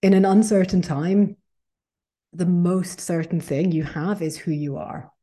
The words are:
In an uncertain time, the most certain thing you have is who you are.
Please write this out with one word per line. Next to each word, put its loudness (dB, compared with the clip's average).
In 6
an 6
uncertain 4
time, 0
the -4
most 0
certain -4
thing -2
you -2
have -4
is -6
who -6
you -4
are. -12